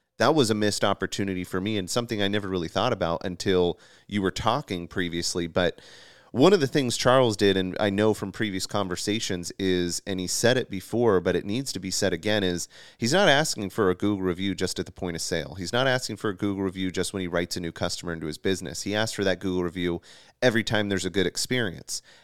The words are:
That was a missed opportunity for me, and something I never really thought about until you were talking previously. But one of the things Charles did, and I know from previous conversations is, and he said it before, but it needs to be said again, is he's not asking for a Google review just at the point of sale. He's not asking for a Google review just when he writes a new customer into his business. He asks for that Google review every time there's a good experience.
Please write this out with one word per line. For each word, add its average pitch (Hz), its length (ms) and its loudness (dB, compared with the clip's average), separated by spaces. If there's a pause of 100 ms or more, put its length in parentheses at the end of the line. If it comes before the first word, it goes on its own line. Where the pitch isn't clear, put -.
(180)
That 120 180 6
was 123 140 4
a 107 60 4
missed 104 300 2
opportunity 98 580 -2
for 92 160 -4
me, 107 180 -2
and 92 120 -4
something 113 320 -2
I 98 80 2
never 101 180 0
really 90 220 -2
thought 113 240 0
about 85 320 -2
until 90 520 2 (300)
you 101 140 -2
were 92 100 2
talking 110 560 -2
previously. 87 600 -4
But 87 340 0 (500)
one 156 220 6
of 185 80 4
the 135 60 2
things 127 280 0
Charles 123 400 4
did, 98 220 4
and 92 220 -2
I 107 100 2
know 104 240 2
from 101 180 -6
previous 95 360 -4
conversations 95 920 -4
is, 90 480 0
and 95 140 -4
he 90 80 -4
said 120 300 2
it - 120 -4
before, 104 500 2
but 87 160 2
it 85 80 0
needs 120 300 -4
to 95 60 -6
be 92 120 -6
said 92 220 0
again, 104 300 0
is 87 260 -2 (300)
he's 117 120 0
not 190 180 4
asking 139 420 2
for 101 180 2
a 90 60 2
Google 101 280 0
review 92 300 -2
just 90 260 -4
at - 60 -6
the - 60 -12
point 90 240 -6
of 80 60 -8
sale. 78 340 -4
He's 92 180 -6
not 127 140 2
asking 127 300 -2
for 110 120 -4
a 92 80 -6
Google 98 260 -2
review 95 280 -2
just 90 220 -2
when 98 80 -6
he 90 60 -4
writes 87 300 -2
a - 20 -6
new 85 120 -6
customer 85 420 -6
into 80 140 -8
his 76 100 -8
business. 92 460 -4
He 98 120 -4
asks 110 200 -2
for 104 80 -2
that 92 160 0
Google 92 240 -2
review 87 380 -4 (420)
every 113 200 2
time 107 260 0
there's 92 160 0
a 92 60 -2
good 92 160 2
experience. - 720 -4 (220)